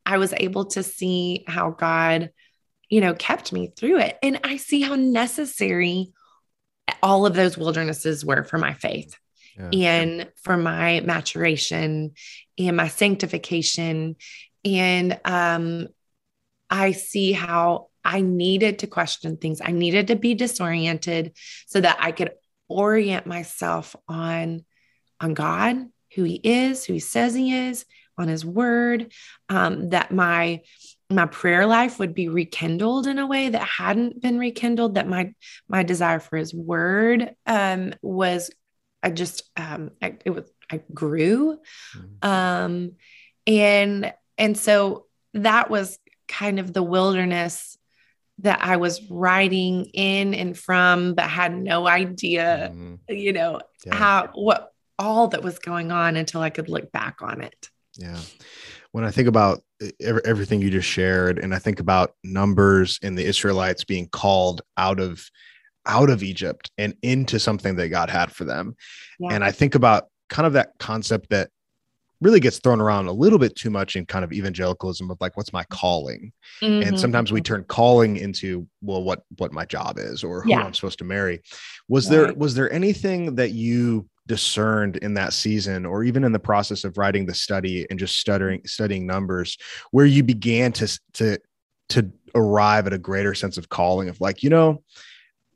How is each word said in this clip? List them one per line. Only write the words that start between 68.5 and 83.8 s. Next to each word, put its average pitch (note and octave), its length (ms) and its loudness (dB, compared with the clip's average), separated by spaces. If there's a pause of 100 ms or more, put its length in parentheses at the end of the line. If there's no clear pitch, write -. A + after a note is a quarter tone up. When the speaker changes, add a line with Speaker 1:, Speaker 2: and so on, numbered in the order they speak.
Speaker 1:
Yeah. F3+ 160 -6
Speaker 2:
And G#2+ 100 0
I G3 60 4
think D3 240 2
about A#2+ 340 6 (200)
kind D#3 180 0
of D#3 60 2
that C3+ 260 2
concept - 520 -4
that G2 200 0 (720)
really G3 200 8
gets B2 180 2
thrown A#2+ 220 4
around G#2 260 2
a F2+ 60 -4
little F3 260 6
bit A#2+ 160 4
too - 160 -6
much G2 240 -2
in F2+ 100 -4
kind F#2+ 200 -4
of D#2+ 80 -8
evangelicalism F#2 760 -4
of, F2+ 120 -10
like, F#2 160 -6
"What's - 160 -10
my F2+ 180 -6
calling?" E2+ 640 -4 (280)
Speaker 1:
Mm-hmm. G#3 280 2
Speaker 2:
And F#3+ 100 0
sometimes A#2+ 320 2
we A2 100 2
Speaker 1:
Mm-hmm. A2 140 -2
Speaker 2:
turn G2 140 -6
calling A#2 480 6
into, F#2 500 -6 (160)
well, F#2+ 220 -4
what, F#2 180 -4 (140)
what D#2 160 -6
my D#2+ 120 -8
job - 360 -6
is G#1+ 240 -8
or F2 180 -6
who A3+ 80 2
Speaker 1:
Yeah. E3+ 120 4
Speaker 2:
I'm F#2+ 120 -8
supposed - 240 -6
to F2+ 60 -10
marry. F#2 380 -4 (440)
Was B2 220 2
there, D#3 160 10
Speaker 1:
Right. C3+ 120 -2
Speaker 2:
was C#3 200 0
there C3 160 0
anything F3+ 640 -2
that A#2+ 160 0
you A#2 560 0 (180)